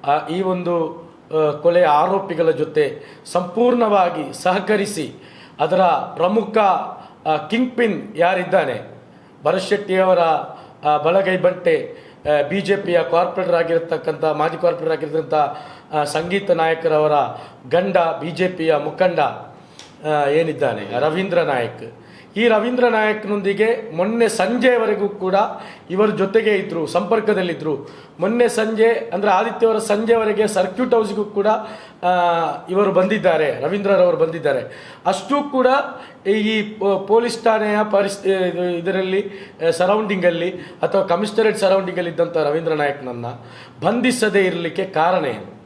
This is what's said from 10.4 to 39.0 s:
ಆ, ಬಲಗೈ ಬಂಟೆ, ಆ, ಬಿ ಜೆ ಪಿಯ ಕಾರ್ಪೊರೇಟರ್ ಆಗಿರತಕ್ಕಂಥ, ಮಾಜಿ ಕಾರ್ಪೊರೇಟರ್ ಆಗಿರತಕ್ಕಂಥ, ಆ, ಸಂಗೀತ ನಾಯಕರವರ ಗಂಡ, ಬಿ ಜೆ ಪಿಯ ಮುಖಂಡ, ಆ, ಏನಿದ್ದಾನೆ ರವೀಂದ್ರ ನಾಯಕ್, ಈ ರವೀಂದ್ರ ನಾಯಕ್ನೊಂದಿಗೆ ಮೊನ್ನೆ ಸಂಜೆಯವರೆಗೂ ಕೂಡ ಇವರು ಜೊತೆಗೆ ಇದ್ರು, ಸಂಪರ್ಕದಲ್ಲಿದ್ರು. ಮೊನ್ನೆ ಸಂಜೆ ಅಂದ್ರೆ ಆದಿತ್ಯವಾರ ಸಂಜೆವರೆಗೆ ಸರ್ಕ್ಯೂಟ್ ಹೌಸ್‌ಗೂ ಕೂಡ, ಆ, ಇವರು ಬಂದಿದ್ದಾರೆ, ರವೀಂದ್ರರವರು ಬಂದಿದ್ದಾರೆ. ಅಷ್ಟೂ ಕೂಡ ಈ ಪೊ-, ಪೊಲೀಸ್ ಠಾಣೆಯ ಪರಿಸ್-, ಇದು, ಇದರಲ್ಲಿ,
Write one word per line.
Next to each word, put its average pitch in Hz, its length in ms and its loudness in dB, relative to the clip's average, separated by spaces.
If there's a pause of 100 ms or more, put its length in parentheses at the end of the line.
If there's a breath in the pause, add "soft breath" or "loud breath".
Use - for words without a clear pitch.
ಆ, 151 80 4
ಬಲಗೈ 185 400 2
ಬಂಟೆ, 175 580 0 (260 loud breath)
ಆ, 147 280 0
ಬಿ 196 120 -2
ಜೆ 196 160 0
ಪಿಯ 175 240 0 (100)
ಕಾರ್ಪೊರೇಟರ್ 170 440 0
ಆಗಿರತಕ್ಕಂಥ, 165 720 -2
ಮಾಜಿ 156 380 0
ಕಾರ್ಪೊರೇಟರ್ 160 360 0
ಆಗಿರತಕ್ಕಂಥ, 151 360 -4 (600 loud breath)
ಆ, 151 100 0
ಸಂಗೀತ 175 460 -2
ನಾಯಕರವರ 160 640 2 (560 loud breath)
ಗಂಡ, 180 280 2
ಬಿ 165 340 0
ಜೆ 180 180 0
ಪಿಯ 160 280 0
ಮುಖಂಡ, 160 440 0
ಆ, - 1080 -4
ಏನಿದ್ದಾನೆ 131 720 0
ರವೀಂದ್ರ 170 380 0
ನಾಯಕ್, 123 560 -2 (420 loud breath)
ಈ 226 120 2
ರವೀಂದ್ರ 240 400 2
ನಾಯಕ್ನೊಂದಿಗೆ 208 1080 0
ಮೊನ್ನೆ 220 320 0
ಸಂಜೆಯವರೆಗೂ 214 800 2
ಕೂಡ 185 260 -4 (560 loud breath)
ಇವರು 202 220 2
ಜೊತೆಗೆ 208 420 0
ಇದ್ರು, 165 320 -4
ಸಂಪರ್ಕದಲ್ಲಿದ್ರು. 180 1160 -2 (180)
ಮೊನ್ನೆ 233 280 2
ಸಂಜೆ 220 400 2
ಅಂದ್ರೆ 208 420 0
ಆದಿತ್ಯವಾರ 220 480 2
ಸಂಜೆವರೆಗೆ 214 680 2
ಸರ್ಕ್ಯೂಟ್ 196 460 0
ಹೌಸ್‌ಗೂ 208 300 0
ಕೂಡ, 202 220 -2
ಆ, - 640 -2 (600)
ಇವರು 190 220 2
ಬಂದಿದ್ದಾರೆ, 170 680 2
ರವೀಂದ್ರರವರು 180 560 2
ಬಂದಿದ್ದಾರೆ. 151 760 -4 (140)
ಅಷ್ಟೂ 277 360 -2
ಕೂಡ 262 240 0 (600 loud breath)
ಈ 214 360 0 (160)
ಪೊ-, 196 280 -2
ಪೊಲೀಸ್ 226 380 0
ಠಾಣೆಯ 214 340 2 (120)
ಪರಿಸ್-, 196 380 0
ಇದು, 180 360 0
ಇದರಲ್ಲಿ, 185 640 -2 (360 loud breath)